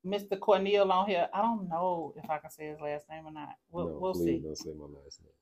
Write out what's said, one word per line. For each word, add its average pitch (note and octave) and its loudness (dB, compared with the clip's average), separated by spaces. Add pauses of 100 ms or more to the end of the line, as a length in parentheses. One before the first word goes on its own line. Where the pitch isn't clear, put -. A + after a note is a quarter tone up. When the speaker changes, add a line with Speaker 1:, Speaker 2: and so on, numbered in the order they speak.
Speaker 1:
Mister G3+ -2
Cornel G3 6
on F#3 4
here. F3 2
I G3 0
don't G#3+ 2
know E3+ -2
if D3+ -14
I D3+ -2
can D3+ -16
say D3+ -12
his D3+ -10
last D3 -6
name D#3+ -14
or D#3 -14
not. D3+ -12 (160)
We'll, E3+ -4
Speaker 2:
No, D#2 -8
Speaker 1:
we'll F#3 0
Speaker 2:
please F2 0
Speaker 1:
see. E2 2
Speaker 2:
don't D#2 -8
say D#2+ -10
my D2+ -14
last C#2+ -20
name. - -20